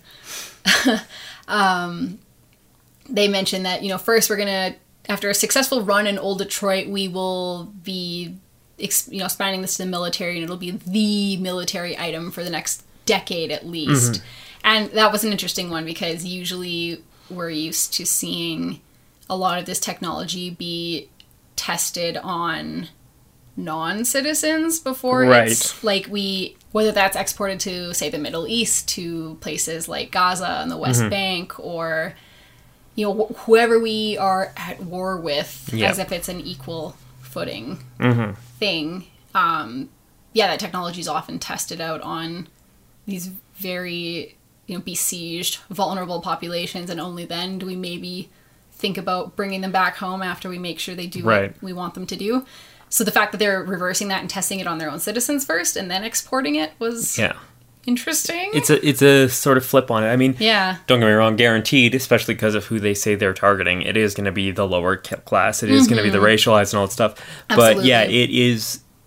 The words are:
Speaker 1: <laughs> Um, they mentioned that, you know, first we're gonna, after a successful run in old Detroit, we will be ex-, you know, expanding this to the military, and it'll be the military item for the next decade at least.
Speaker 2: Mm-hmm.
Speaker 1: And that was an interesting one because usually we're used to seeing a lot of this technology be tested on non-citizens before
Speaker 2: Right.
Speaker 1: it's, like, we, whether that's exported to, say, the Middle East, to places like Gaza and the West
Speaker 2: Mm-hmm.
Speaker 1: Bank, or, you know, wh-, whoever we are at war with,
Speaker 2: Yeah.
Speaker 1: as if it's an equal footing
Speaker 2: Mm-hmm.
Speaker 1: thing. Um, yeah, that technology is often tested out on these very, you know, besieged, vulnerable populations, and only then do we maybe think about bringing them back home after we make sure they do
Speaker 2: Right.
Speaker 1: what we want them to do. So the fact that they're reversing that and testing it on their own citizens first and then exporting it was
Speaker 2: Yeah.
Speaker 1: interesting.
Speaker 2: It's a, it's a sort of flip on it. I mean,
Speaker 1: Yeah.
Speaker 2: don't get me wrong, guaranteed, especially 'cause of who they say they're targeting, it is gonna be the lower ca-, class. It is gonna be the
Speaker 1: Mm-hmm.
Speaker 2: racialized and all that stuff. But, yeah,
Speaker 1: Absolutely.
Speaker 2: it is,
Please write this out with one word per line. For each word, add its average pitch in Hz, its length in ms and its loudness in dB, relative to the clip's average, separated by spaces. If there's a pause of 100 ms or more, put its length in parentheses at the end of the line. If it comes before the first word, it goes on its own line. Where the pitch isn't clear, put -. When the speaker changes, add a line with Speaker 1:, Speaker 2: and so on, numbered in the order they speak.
(840)
Speaker 1:
<laughs> 220 140 2 (480)
Um, 180 720 0 (920)
they 208 200 4
mentioned 190 360 0
that, - 180 -2
you 202 60 -4
know, 185 80 -2
first 220 320 4
we're 208 80 0
gonna, 190 380 -2 (320)
after 202 220 -2
a 202 40 2
successful 262 500 2
run 202 240 2
in 202 100 0
old 190 220 -4
Detroit, 190 480 -2
we 196 200 -4
will 180 580 -4 (180)
be 175 520 -8 (440)
ex-, - 300 -2
you 196 100 -8
know, 185 60 -4
expanding 190 360 -2
this 185 160 -4
to 190 60 -6
the 185 60 -4
military, 175 460 -4
and 165 80 -6
it'll 175 140 -8
be 175 140 -8
the 202 680 0
military 180 600 -4
item 165 340 -6
for 175 120 -10
the 175 60 -6
next - 340 -6 (220)
decade 175 460 0
at - 140 -6
least. 139 480 2
Speaker 2:
Mm-hmm. 104 100 -6 (420)
Speaker 1:
And 214 260 2
that 214 220 4
was 208 100 0
an 220 80 0
interesting 180 380 -4
one 160 160 -4
because 165 400 -6
usually 175 760 -6 (280)
we're 175 200 -8
used 160 460 -4
to 175 100 -4
seeing 170 720 -4 (500)
a 185 60 -4
lot 180 240 0
of 175 60 -8
this 180 160 -6
technology 180 680 -6
be 170 600 -8 (480)
tested 170 580 -4
on 165 720 -4 (800)
non-citizens 277 1120 0
before 254 440 2
Speaker 2:
Right. - 260 8
Speaker 1:
it's, - 340 -2
like, 196 260 0
we, 196 480 -4 (140)
whether 214 200 2
that's 196 240 2
exported 196 460 -4
to, 180 320 -6
say, 151 160 -2
the 156 100 -6
Middle 151 280 -4
East, 226 420 0
to 165 520 -6
places 165 460 -6
like 151 240 -6
Gaza 180 500 0
and 160 100 -4
the 160 60 -6
West 127 240 2
Speaker 2:
Mm-hmm. 107 80 2
Speaker 1:
Bank, 190 500 -2
or, 165 540 -4 (800)
you 208 120 0
know, 202 60 0 (180)
wh-, - 80 -10
whoever 226 400 6
we 214 380 -2
are 190 400 0
at 170 240 -10
war 185 380 -6
with, 147 540 -4
Speaker 2:
Yeah. 110 160 4
Speaker 1:
as - 100 0
if - 120 -4
it's 175 180 -6
an 180 120 -8
equal 170 540 -10 (260)
footing - 580 -10 (200)
Speaker 2:
Mm-hmm. 117 340 2 (260)
Speaker 1:
thing. 175 460 -4 (280)
Um, 135 560 -2 (440)
yeah, 214 140 4
that 160 120 -2
technology 175 420 -6
is 160 60 -6
often 160 320 -6
tested - 420 -8
out 160 200 -6
on 165 460 -8 (580)
these 185 240 -8 (260)
very, 175 800 -8 (320)
you 175 80 -8
know, 185 60 -6
besieged, 170 800 -6 (100)
vulnerable 180 520 -2
populations, 175 680 -6
and 165 100 -8
only 175 260 -10
then 180 340 -6
do 185 60 -8
we 185 100 -6
maybe 180 540 -8 (420)
think 196 260 -4
about 185 380 -4
bringing 196 260 -4
them 190 100 -4
back 180 260 2
home 190 240 -4
after 180 280 -6
we 180 80 -8
make 175 220 -8
sure 180 160 -8
they 175 120 -8
do 180 160 -8
Speaker 2:
Right. 101 300 4
Speaker 1:
what - 100 -18
we 185 100 -10
want 175 200 -8
them 185 140 -10
to 196 80 -8
do. 233 300 -2 (440)
So - 140 2
the 196 80 2
fact 208 200 2
that 202 80 -8
they're 196 240 2
reversing 185 460 -2
that 190 120 -2
and 180 80 -8
testing 190 300 -2
it 180 80 -4
on 170 100 -4
their 160 140 -4
own 147 80 -8
citizens 247 460 -2
first 330 300 0
and 190 140 -4
then 190 140 -2
exporting 262 520 -2
it 311 240 -2
was 226 380 -4
Speaker 2:
Yeah. 110 160 2 (520)
Speaker 1:
interesting. 330 680 -2
Speaker 2:
It's - 160 2
a, 151 180 6
it's 131 140 4
a 139 280 10
sort 131 280 4
of 127 80 0
flip 127 240 4
on 110 140 2
it. 110 60 2
I 123 60 4
mean, 127 220 4
Speaker 1:
Yeah. 196 480 2
Speaker 2:
don't 123 140 6
get 113 80 6
me 107 60 8
wrong, 110 220 6
guaranteed, 117 600 6
especially 117 400 2
'cause 110 200 2
of 101 100 -2
who 113 140 0
they 101 140 0
say 104 220 2
they're 98 180 2
targeting, 92 480 4
it - 160 0
is 107 160 4
gonna 101 180 0
be 98 200 0
the 98 160 2
lower 90 300 2
ca-, - 200 -8
class. 104 460 2
It 107 80 0
is 269 160 10
gonna 113 160 4
be 104 60 4
the 98 80 4
Speaker 1:
Mm-hmm. 101 80 6
Speaker 2:
racialized 107 480 6
and 107 60 2
all 98 80 2
that - 60 -4
stuff. 110 220 2 (340)
But, 113 340 8
yeah, 123 180 8
Speaker 1:
Absolutely. 120 220 4
Speaker 2:
it 120 60 2
is, 120 500 2 (280)